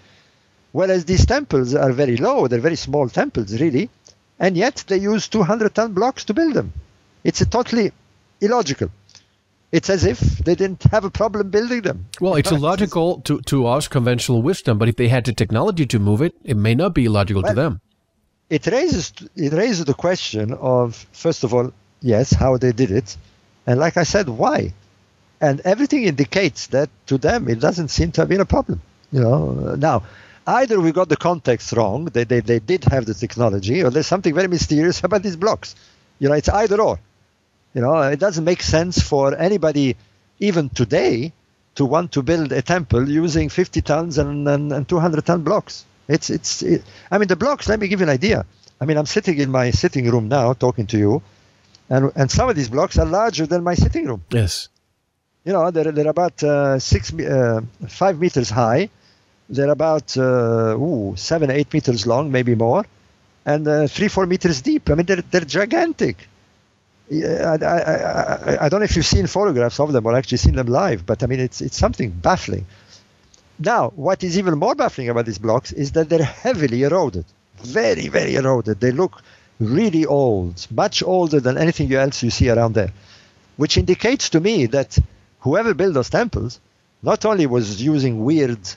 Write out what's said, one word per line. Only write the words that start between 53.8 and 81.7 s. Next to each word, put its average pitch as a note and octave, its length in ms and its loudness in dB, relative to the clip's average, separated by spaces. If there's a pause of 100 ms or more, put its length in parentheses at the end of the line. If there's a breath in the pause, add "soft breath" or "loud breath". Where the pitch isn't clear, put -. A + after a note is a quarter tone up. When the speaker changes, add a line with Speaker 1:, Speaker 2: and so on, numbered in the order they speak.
Speaker 1:
room. G#2+ 240 -6
Speaker 2:
Yes. A2 400 -2 (760)
Speaker 1:
You F#3 100 -2
know, F3+ 180 2
they're, D#3+ 200 0
they're D3+ 180 0
about, E3 340 -2
uh, C#3+ 340 2
six, - 340 0
me-, D#3+ 140 -6
uh, B2 360 2 (260)
five F#3 320 0
meters D#3 320 0
high. B2+ 380 2 (600 soft breath)
They're C#3 220 0
about, D#3 440 0
uh, A#2 640 2
ooh, A#2+ 400 -4
seven, D#3 320 0
eight C#3+ 240 0
meters A#2+ 320 0
long, C3 260 0
maybe B2 220 2
more, A#2 320 2 (640)
and, D3+ 200 0
uh, D3+ 200 2
three, G3 220 -2
four F#3+ 180 0
meters E3+ 340 0
deep. D4 300 0
I - 40 4
mean, F3 120 0
they're, F#3 240 0
they're F3 100 2
gigantic. G3 880 -2 (800)
Yeah, D#3+ 520 0
I, D#3 40 -2
I, E3 120 2
I, - 840 -2
I, D#3+ 40 0
I C#3+ 40 0
don't F#3 100 0
know G#3+ 60 0
if - 100 -2
you've D#3+ 100 0
seen F#3+ 220 0
photographs C3+ 540 0
of D3+ 100 0
them A#2 140 0
or A#2 100 2
actually B2+ 220 -2
seen - 180 4
them B2+ 120 -2
live, B2 380 0
but A2 160 -2
I C3 60 -2
mean, B2+ 140 -4
it's, - 200 -6
it's - 160 -8
something F3+ 340 -2
baffling. F#2+ 540 -2 (920 soft breath)
Now, F3 360 0
what E3+ 280 -2
is F3 140 -2
even F3+ 200 2
more G#3 180 0
baffling G3 340 -2
about A#2 160 0
these A2 120 -6
blocks A2+ 360 -2
is C#3 180 -4
that D#3+ 180 0
they're E3 140 2
heavily C#3 600 -2
eroded, C#3+ 420 0 (320)
very, D#3+ 500 -2
very C#3 280 -2
eroded. A#2+ 440 0
They B2 120 2
look D#3+ 300 -2 (380 soft breath)
really D#3 460 2
old, G#2+ 680 0
much E3 320 -2
older E3+ 380 2
than B2+ 160 0
anything D3+ 360 0